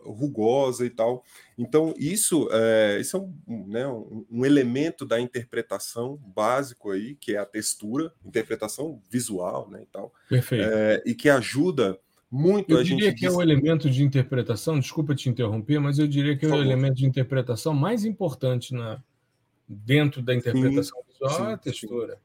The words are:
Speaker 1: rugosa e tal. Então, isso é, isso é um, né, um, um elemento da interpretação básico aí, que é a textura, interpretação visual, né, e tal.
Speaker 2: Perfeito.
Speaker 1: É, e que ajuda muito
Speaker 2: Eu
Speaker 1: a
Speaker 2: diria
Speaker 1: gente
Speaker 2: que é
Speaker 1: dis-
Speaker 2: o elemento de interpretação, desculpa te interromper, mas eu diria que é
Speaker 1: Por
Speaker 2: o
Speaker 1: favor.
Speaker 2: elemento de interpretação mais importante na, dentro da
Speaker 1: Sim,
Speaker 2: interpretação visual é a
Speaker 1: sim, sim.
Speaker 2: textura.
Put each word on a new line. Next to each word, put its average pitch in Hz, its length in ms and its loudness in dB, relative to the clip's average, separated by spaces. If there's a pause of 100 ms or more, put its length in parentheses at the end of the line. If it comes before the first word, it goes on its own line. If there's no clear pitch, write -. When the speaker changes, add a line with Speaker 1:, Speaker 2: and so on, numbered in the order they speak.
Speaker 1:
rugosa 123 840 0
e 120 40 -4
tal. 123 340 -2 (340)
Então, 156 400 2
isso 160 540 0
é, 110 480 4
isso 120 160 -6
é 190 40 -2
um, 117 460 -12
né, 117 200 -4
um, 110 440 -10
um 120 160 -2
elemento 139 580 2
da 113 160 -2
interpretação 120 1000 -6 (160)
básico 120 560 -2
aí, 107 260 -6
que - 180 -6
é 101 40 0
a 101 60 -2
textura, 110 680 -6 (120)
interpretação 117 840 -6
visual, 95 580 -4
né, 95 140 -18
e - 40 -20
tal. - 280 -14 (140)
Speaker 2:
Perfeito. 127 360 0
Speaker 1:
É, 107 400 2
e 117 100 -2
que - 140 2
ajuda 131 680 2 (320)
muito 165 420 2
Speaker 2:
Eu 160 60 6
Speaker 1:
a - 40 4
Speaker 2:
diria 190 280 2
Speaker 1:
gente - 80 -6
Speaker 2:
que 180 80 -2
é - 20 4
Speaker 1:
dis- 180 80 2
Speaker 2:
o 175 60 2
elemento 156 460 4
de 131 140 2
interpretação, 131 760 0
desculpa 147 340 -2
te 135 140 -4
interromper, 113 500 0
mas 143 200 0
eu 151 80 4
diria 143 300 2
que 147 80 -4
é 156 40 2
Speaker 1:
Por 151 60 4
Speaker 2:
o 147 40 4
Speaker 1:
favor. 139 80 2
Speaker 2:
elemento 131 300 2
de 135 100 2
interpretação 127 680 0
mais 202 300 0
importante 135 680 -2
na, 117 260 -8 (680)
dentro 131 540 0
da 123 100 0
Speaker 1:
Sim, 123 60 2
Speaker 2:
interpretação 131 680 0
visual 165 440 -4
é - 20 -4
a 208 60 -6
Speaker 1:
sim, 127 140 -6
sim. - 140 -10
Speaker 2:
textura. 117 380 -8